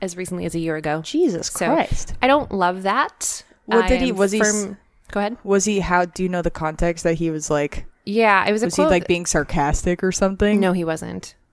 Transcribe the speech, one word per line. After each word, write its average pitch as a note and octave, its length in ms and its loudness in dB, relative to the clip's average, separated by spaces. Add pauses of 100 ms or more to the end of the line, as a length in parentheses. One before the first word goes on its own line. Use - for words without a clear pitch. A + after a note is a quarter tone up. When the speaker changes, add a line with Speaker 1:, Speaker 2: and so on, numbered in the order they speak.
Speaker 1:
as F3 160 -8
recently F3 280 -8
as E3 100 -6
a E3+ 40 -2
year D#3+ 160 -2
ago. D#3 280 -4
Speaker 2:
Jesus D4 480 0
Speaker 1:
So, - 240 -2
Speaker 2:
Christ. - 440 -2
Speaker 1:
I B3+ 60 2
don't C#4 260 2
love F#3 300 0
that. A#3 600 -4 (240)
Speaker 2:
What A3 200 4
did B3+ 120 4
Speaker 1:
I C4 40 0
Speaker 2:
he, B3+ 80 2
Speaker 1:
am G3 60 -2
Speaker 2:
was G3 140 4
he A3 100 2
s- G#3+ 100 4 (120)
Speaker 1:
firm, G3 140 -10 (320)
go G3+ 120 -4
ahead. G#3+ 220 -4
Speaker 2:
Was G3 220 2
he, G#3 140 0
how, F3+ 260 2
do F3 160 -8
you F#3 80 0
know F3+ 140 -2
the E3 80 0
context E3 520 -2
that E3 120 2
he D#3+ 160 -2
was D#3 180 -6
like, D3 380 -2 (180)
Speaker 1:
Yeah, G3+ 420 4
it G3+ 40 2
was G#3+ 100 0
a A#3 60 0
Speaker 2:
was F3 80 -4
he, D4 80 4
Speaker 1:
quote D#4 80 4
Speaker 2:
like, F3+ 120 4
Speaker 1:
that - 40 -8
Speaker 2:
being F3 180 0
sarcastic D3+ 760 0
or F#3 80 2
something? G3+ 480 2
Speaker 1:
No, F#3+ 120 4
he F3+ 140 -2
wasn't. F3 480 -8 (200)